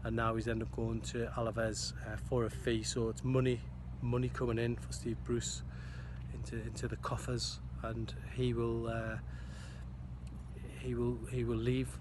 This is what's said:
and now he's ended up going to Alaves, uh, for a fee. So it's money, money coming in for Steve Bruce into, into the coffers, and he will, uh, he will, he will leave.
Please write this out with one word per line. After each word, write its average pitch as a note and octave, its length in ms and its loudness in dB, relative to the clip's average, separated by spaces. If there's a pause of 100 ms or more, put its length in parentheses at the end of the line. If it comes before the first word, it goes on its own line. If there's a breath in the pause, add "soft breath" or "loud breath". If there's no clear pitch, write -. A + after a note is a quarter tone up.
and A2+ 120 0
now A2+ 180 4
he's A2+ 140 2
ended A2+ 200 2
up - 80 -4
going A2+ 240 2
to A#2 360 -2
Alaves, A2+ 560 0 (140)
uh, G#2+ 100 -4 (120)
for A#2+ 160 4
a A2 60 2
fee. A2+ 320 2
So A2+ 260 2
it's A2+ 160 -2
money, B2+ 360 6 (400)
money B2 280 2
coming A#2+ 300 2
in A#2 180 4
for - 160 -6
Steve A#2 320 -2
Bruce - 380 0 (720 loud breath)
into, - 280 -4
into A#2 260 -2
the A2+ 80 0
coffers, - 640 -2 (220)
and A2+ 300 -2 (220)
he B2 180 4
will, A#2 360 2
uh, A2+ 280 0 (1600 loud breath)
he B2+ 140 0
will, A#2+ 240 4 (120)
he B2 140 2
will A#2 120 4
leave. B2+ 440 4